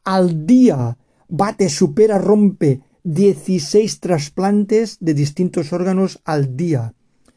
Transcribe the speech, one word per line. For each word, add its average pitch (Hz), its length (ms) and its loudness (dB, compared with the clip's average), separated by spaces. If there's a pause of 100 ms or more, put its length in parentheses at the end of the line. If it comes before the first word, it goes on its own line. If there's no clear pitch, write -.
al 180 420 0
día. 165 540 2 (280)
Bate, 196 420 -2
supera, 196 500 2
rompe 190 600 2 (220)
dieciséis 185 960 0
trasplantes 202 1000 -2
de 160 140 -2
distintos 147 600 -2
órganos 185 500 -2
al 143 320 -4
día. 131 380 -4 (440)